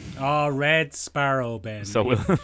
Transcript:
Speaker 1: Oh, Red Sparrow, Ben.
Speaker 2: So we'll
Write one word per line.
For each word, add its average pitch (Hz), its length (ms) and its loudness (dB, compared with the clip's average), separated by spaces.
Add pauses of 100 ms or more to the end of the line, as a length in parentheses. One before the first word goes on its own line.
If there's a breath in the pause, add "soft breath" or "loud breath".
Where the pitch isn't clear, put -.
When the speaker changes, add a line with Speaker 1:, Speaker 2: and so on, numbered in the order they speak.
(180)
Speaker 1:
Oh, 147 300 2
Red 147 460 2
Sparrow, 131 640 -2
Ben. 107 260 -10
Speaker 2:
So 107 180 2
we'll 120 220 2 (200)